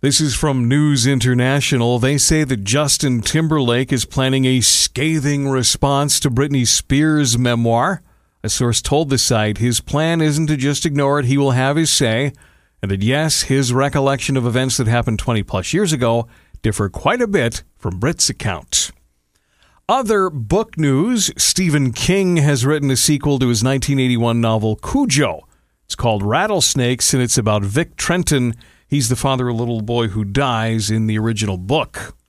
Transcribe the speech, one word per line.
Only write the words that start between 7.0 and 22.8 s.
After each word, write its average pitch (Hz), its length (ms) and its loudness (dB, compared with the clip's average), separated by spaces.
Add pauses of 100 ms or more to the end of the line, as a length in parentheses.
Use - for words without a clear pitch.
memoir. 120 640 0 (400)
A - 60 -8
source 120 340 0
told 147 280 0
the 135 80 0
site 107 400 0
his 117 240 0
plan 165 400 0
isn't 156 260 0
to 151 80 0
just 139 300 -2
ignore 143 340 0
it, 131 60 -2
he 135 120 2
will 139 140 2
have 131 240 0
his 160 160 0
say, 131 400 0 (500)
and 98 80 -6
that, 98 140 -2
yes, 147 400 0
his 131 300 0
recollection 139 640 0
of 120 80 0
events 123 320 0
that 117 100 0
happened 117 320 0
twenty 113 240 -2
plus 95 300 -6
years 180 180 0
ago 117 360 0 (340)
differ 104 260 -2
quite 220 340 -2
a 233 60 0
bit 147 360 -2 (120)
from 92 240 -6
Brit's 139 300 -2
account. - 640 -6 (1000)
Other 208 400 2
book 156 480 -2
news, 160 580 0
Stephen 147 560 0
King 180 460 2
has 143 280 2
written 143 240 0